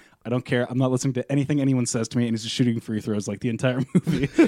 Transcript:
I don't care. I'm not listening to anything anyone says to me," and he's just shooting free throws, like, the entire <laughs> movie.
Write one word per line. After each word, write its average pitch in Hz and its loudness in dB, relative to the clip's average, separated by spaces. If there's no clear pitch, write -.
I - -8
don't 123 0
care. 123 0
I'm 123 -2
not 131 4
listening 127 0
to 127 -4
anything 143 0
anyone 131 2
says 113 -2
to 123 -2
me," 120 2
and 113 0
he's 110 -2
just 113 -6
shooting 117 2
free 110 -4
throws, 104 -4
like, 101 -6
the 123 -2
entire 127 0
<laughs> - -4
movie. 143 2